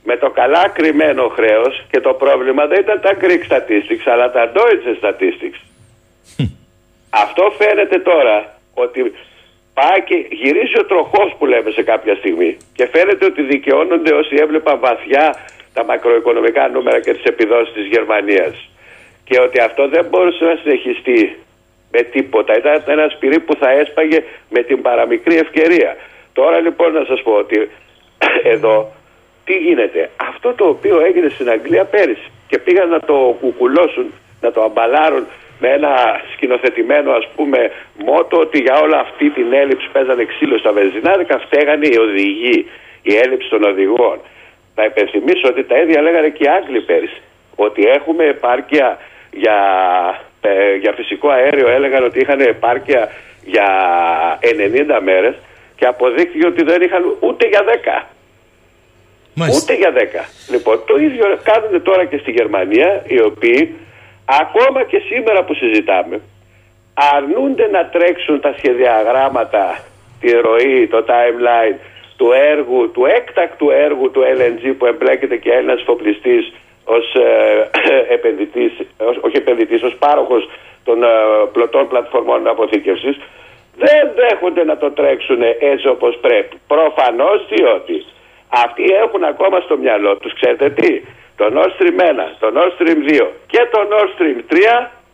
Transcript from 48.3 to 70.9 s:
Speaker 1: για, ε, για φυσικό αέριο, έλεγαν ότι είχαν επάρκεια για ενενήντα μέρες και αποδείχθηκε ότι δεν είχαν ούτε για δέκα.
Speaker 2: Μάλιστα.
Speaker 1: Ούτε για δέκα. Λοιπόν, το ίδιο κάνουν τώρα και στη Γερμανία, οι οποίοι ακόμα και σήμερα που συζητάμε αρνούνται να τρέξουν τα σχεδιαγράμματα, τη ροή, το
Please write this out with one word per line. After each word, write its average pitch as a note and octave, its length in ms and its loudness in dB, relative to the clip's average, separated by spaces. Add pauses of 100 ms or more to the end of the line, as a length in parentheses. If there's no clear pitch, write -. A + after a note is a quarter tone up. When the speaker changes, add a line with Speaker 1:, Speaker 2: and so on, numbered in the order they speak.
Speaker 1:
για, G#2+ 280 0 (840)
ε, G2 400 0
για G2+ 120 -2
φυσικό - 360 -6
αέριο, C3+ 400 2
έλεγαν C3 360 2
ότι B2 160 -2
είχαν C#3 200 0
επάρκεια A#2+ 680 0 (360)
για G2+ 220 0 (760)
ενενήντα A#2 600 0
μέρες F#2+ 340 2 (420)
και - 100 0
αποδείχθηκε E4+ 600 0
ότι A#3+ 160 0
δεν F3 200 2
είχαν F3 380 -2
ούτε - 280 0
για G3+ 180 2
δέκα. A#3 420 -2 (1300)
Speaker 2:
Μάλιστα. E3+ 280 0
Speaker 1:
Ούτε F3+ 180 -2
για F3+ 100 4
δέκα. - 340 -2 (260)
Λοιπόν, A2+ 360 0
το A3+ 100 2
ίδιο C4 280 2 (180)
κάνουν G#3+ 400 0
τώρα F#3 220 2
και D3 140 -6
στη C3 120 -8
Γερμανία, A2 760 0
οι B2+ 140 0
οποίοι A#2+ 540 0 (640)
ακόμα C4+ 440 0
και - 140 -2
σήμερα A3 460 -2
που D#3 100 -6
συζητάμε G2 640 -2 (960)
αρνούνται A3+ 540 0
να F#3 200 0
τρέξουν E3+ 520 0
τα C#3+ 180 -2
σχεδιαγράμματα, A#2+ 1200 0 (420)
τη A#2+ 120 0
ροή, A#2 540 2
το A2+ 220 0